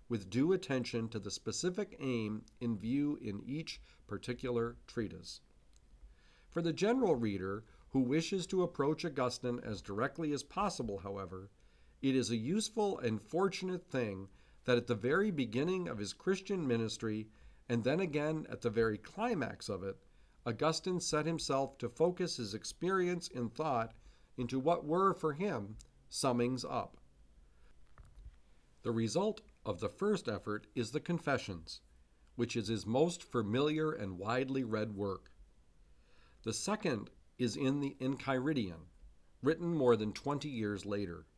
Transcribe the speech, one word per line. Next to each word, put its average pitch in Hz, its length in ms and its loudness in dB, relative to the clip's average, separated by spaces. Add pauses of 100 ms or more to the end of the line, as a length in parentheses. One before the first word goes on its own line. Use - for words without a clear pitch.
with 98 220 -4
due 135 220 4
attention 123 560 0
to 110 100 -6
the 101 120 -6
specific 175 680 -4
aim 113 420 -2 (180)
in 117 180 0
view 143 440 0
in 104 240 -6
each 156 340 -6 (260)
particular 117 680 -2 (100)
treatise. 90 540 -6 (1080)
For 170 120 0
the 165 100 2
general 208 420 4
reader 101 500 0 (280)
who 135 80 4
wishes 165 460 2
to 185 160 2
approach 156 420 0
Augustine 127 600 -2
as 98 180 -6
directly 135 500 -2
as 139 120 -2
possible, 135 580 -2
however, 95 480 -8 (520)
it 131 120 4
is 120 160 4
a 120 60 2
useful 196 640 0
and 110 220 0
fortunate 185 680 0
thing 101 380 -2 (360)
that 123 120 6
at 120 100 0
the 120 80 2
very 151 380 2
beginning 151 560 0
of 123 100 -4
his 101 140 -4
Christian 190 540 -2
ministry, 110 600 0 (420)
and 117 140 2
then 139 180 2
again 156 500 0
at 104 100 -8
the 117 100 0
very 110 280 2
climax 165 680 -4
of 92 140 -4
it, 98 140 -6 (500)
Augustine 156 540 0
set 151 260 0
himself 139 520 0
to 120 100 -4
focus 175 480 2
his 107 180 -4
experience 180 760 0
in 120 200 -4
thought 120 440 0 (440)
into 127 220 -2
what 165 260 4
were, 180 300 4
for 160 180 0
him, 135 440 -2 (320)
summings 123 560 0
up. - 320 -4 (1900)
The 120 100 0
result 127 480 2 (260)
of 107 140 -2
the 165 80 0
first 202 400 0
effort 107 460 -4
is 117 180 -2
the 147 80 -2
Confessions, 120 800 -2 (560)
which 120 200 0
is 104 120 0
his 101 180 -2
most 147 360 2
familiar 147 680 0
and 98 260 -6
widely 131 440 0
read 107 320 -2
work. 98 360 -4 (1120)
The 110 100 -2
second 185 560 -2 (280)
is 120 180 0
in 139 240 2
the 139 200 -4
Enchiridion, 131 880 -2 (560)
written 165 320 2
more 127 220 8
than 107 160 0
twenty 143 360 -2
years 104 360 -2
later. 98 420 -4 (120)